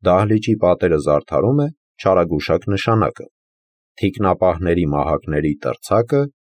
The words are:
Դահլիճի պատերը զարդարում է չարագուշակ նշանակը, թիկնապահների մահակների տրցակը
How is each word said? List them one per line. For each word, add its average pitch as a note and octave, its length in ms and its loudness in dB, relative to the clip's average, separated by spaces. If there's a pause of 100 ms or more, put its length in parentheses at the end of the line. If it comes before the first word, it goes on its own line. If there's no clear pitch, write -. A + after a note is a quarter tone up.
Դահլիճի G#2+ 520 2
պատերը F2 440 2
զարդարում D2 640 0
է C#3+ 40 -2 (260)
չարագուշակ E2+ 760 0
նշանակը, G2+ 580 -2 (720)
թիկնապահների F2+ 880 0
մահակների D2+ 680 -2
տրցակը A#2 680 -2 (200)